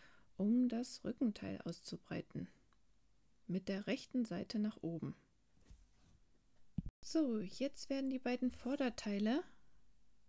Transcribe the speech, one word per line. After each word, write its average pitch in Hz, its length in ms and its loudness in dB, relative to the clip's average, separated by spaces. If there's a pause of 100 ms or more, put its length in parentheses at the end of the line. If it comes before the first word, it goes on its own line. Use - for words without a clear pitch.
(380)
um 233 320 6
das 240 340 -4
Rückenteil 208 640 0
auszubreiten. - 800 -6 (960)
Mit 185 220 -2
der 196 180 -2
rechten 247 380 0
Seite 202 340 -4
nach 208 240 0
oben. 165 320 -2 (1900)
So, 269 360 2
jetzt 233 520 -4
werden 269 180 2
die 262 100 0
beiden 247 320 0
Vorderteile 240 920 0 (840)